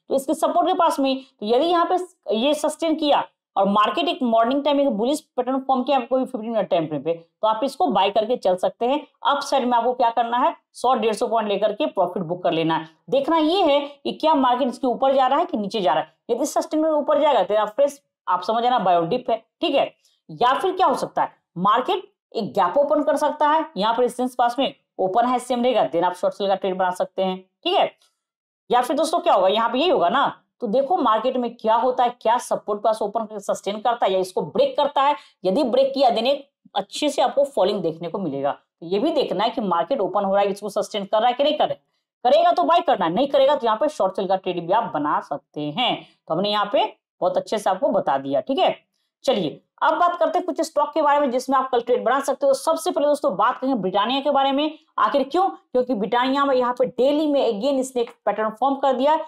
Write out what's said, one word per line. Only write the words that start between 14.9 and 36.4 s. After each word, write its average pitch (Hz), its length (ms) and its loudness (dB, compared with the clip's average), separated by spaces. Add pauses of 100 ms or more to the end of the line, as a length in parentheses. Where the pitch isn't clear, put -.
जा 262 140 4
रहा 277 120 0
है 359 60 0
कि 302 120 -6
नीचे 208 240 -4
जा 175 120 2
रहा 151 100 0
है। - 120 -20 (140)
यदि 240 160 -2
सस्टेन 311 400 -2
ऊपर 302 360 0
जाएगा 269 220 4
तो 196 120 -2
आप 214 140 0
फ्रेश, 277 320 0 (260)
आप 185 160 0
समझ 233 220 0
आना 247 140 2
बायो 180 240 4
डिप 170 260 -4
है, 226 140 -2 (180)
ठीक 294 140 0
है। 185 180 0 (360)
या 220 240 2
फिर 359 200 0
क्या 370 140 2
हो 269 80 2
सकता - 260 -4
है, 131 100 -4 (280)
मार्केट 254 520 0 (220)
एक 196 200 -6
गैप 185 240 0
ओपन 285 260 2
कर 294 140 0
सकता 294 320 0
है, 311 160 2 (120)
यहाँ 214 160 0
पर 247 80 0
रेजिस्टेंस 247 340 -2
पास 240 240 0
में 226 140 -2 (260)
ओपन 196 260 2
है, 247 140 0
सेम 240 240 -4
रहेगा, 214 280 2
then 170 120 0
आप 180 100 0
शॉर्ट 190 200 -2
सेल 202 140 -4
का 196 80 2
ट्रेड 190 220 -4
बना 185 140 0
सकते 190 320 -4
हैं, 185 140 -2 (260)
ठीक 359 100 -2
है। 269 180 2 (800)
या 240 120 2
फिर 262 160 -2
दोस्तों 320 220 0
क्या 339 140 2
होगा, 190 140 4
यहाँ 226 220 0
पे 247 100 -2
यही 349 100 0
होगा 190 200 2
ना, 233 220 0 (300)
तो 240 60 -4
देखो 277 300 0
मार्केट 247 400 0
में 240 180 -4
क्या 220 200 0
होता 254 280 0
है, 240 80 2
क्या 233 280 0
सपोर्ट 208 420 -6
पास 220 200 0
ओपन 214 380 -6
सस्टेन 202 400 -6
करता 240 260 0
है 196 60 2
या 190 80 2
इसको 185 240 -4
ब्रेक 214 340 0
करता 285 240 0
है। 285 140 2 (280)
यदि 190 220 2
ब्रेक 269 280 2
किया, 262 160 4
then 220 180 0
एक 285 200 -2 (280)